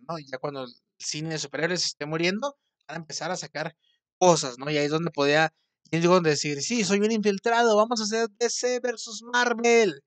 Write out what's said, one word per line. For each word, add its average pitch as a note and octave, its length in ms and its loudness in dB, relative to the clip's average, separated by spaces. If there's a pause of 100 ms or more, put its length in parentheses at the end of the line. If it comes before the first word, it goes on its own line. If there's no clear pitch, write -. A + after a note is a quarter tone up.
¿no? E3 120 -8
Y C#3 100 -18
ya B2+ 80 -10
cuando C#3 280 -8
el A#2+ 80 -18 (260)
cine D#3 300 -8
de D#3 100 -4
superhéroes E3 460 -4
esté - 200 -8
muriendo, F#3 520 -4 (300)
van D#3 100 -12
a - 20 -10
empezar D#3 320 -10
a F3+ 60 -4
sacar D#3 380 -10 (440)
cosas, D#3 380 4
¿no? C#3 120 -8
Y D3+ 80 0
ahí D3 80 2
es D3 60 -2
donde D#3+ 200 -2
podía D3 420 2 (360)
James E3 160 0
Gunn F3 180 6
decir, D3 380 0
"Sí, A#3 220 -2
soy G3 160 0
un G#3+ 120 2
infiltrado, A3 680 2
vamos A3+ 240 2
a - 20 -6
hacer A3 240 -2 (100)
D A#3 120 0
C B3 320 -2
versus A3+ 420 -10
Marvel, A#3 840 2